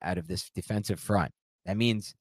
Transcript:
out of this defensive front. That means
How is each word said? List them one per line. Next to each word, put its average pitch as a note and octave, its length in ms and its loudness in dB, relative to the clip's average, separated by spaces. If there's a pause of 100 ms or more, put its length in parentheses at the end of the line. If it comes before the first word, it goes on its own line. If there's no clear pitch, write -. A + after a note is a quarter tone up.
out F2+ 140 -2
of E2 100 -6
this - 240 -6
defensive G2+ 480 -2
front. F#2+ 340 2 (320)
That G2 120 0
means A2+ 440 2